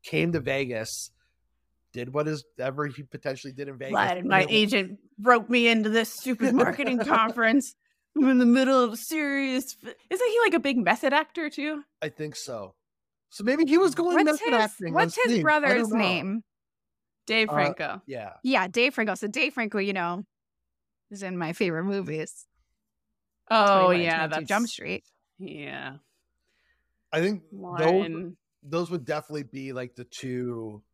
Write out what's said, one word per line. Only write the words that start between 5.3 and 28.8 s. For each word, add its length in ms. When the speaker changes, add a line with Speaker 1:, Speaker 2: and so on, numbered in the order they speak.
Speaker 2:
me 180
into 220
this 220
stupid 420
Speaker 1:
<laughs> 20
Speaker 2:
marketing 440
conference. 760
I'm 120
in 100
the 60
middle 380
of 100
a 40
serious 840
f-, 100
isn't 180
he, 160
like, 120
a 40
big 180
method 360
actor 360
too? 340
Speaker 1:
I 80
think 260
so. 380
So 140
maybe 220
he 120
was 180
going 200
Speaker 3:
What's 160
Speaker 1:
method 140
Speaker 3:
his, 100
Speaker 1:
acting 240
on 40
Speaker 3:
what's 220
his 100
Speaker 1:
stage. 60
I 40
don't 80
Speaker 3:
brother's 460
Speaker 1:
know. 80
Speaker 3:
name? 460
Speaker 2:
Dave 220
Speaker 1:
Uh, 40
Speaker 2:
Franco. 540
Speaker 1:
yeah. 260
Speaker 3:
Yeah, 240
Dave 280
Franco. 200
So 120
Dave 260
Franco, 240
you 160
know, 300
is 120
in 140
my 160
favorite 320
movies. 600
Speaker 2:
Oh, 340
Speaker 3:
Twenty-one 180
Speaker 2:
yeah, 240
Speaker 3:
Twenty-two 180
Jump 180
Speaker 2:
that's 100
Speaker 3:
Street. 300
Speaker 2:
Yeah. 560
Speaker 1:
I 100
think 300
those, 80
Speaker 2:
Lauren. 800
Speaker 1:
those 300